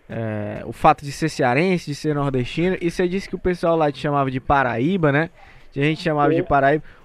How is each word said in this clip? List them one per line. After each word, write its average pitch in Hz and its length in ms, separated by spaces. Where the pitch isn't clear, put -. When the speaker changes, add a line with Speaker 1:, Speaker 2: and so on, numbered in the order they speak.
Speaker 1:
é, 107 560
o - 60
fato 151 320
de 143 60
ser 156 200
cearense, 156 560
de 147 80
ser 151 200
nordestino, 143 640
e 170 100
você 180 180
disse 190 200
que - 60
o 185 40
pessoal 175 380
lá 156 140
te 139 80
chamava 143 320
de 131 100
Paraíba, 139 680
né? 151 200
Que 135 80
a 139 40
gente 156 180
chamava 147 280
Speaker 2:
Sim. 160 60
Speaker 1:
de 170 60
Paraíba. 143 420